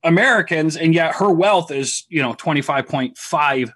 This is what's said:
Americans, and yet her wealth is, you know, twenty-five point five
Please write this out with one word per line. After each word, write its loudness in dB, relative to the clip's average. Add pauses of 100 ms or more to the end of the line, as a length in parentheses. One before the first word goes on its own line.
Americans, 2
and 2
yet 0
her 2
wealth 2
is, -4
you -2
know, -2
twenty-five -2
point -4
five -2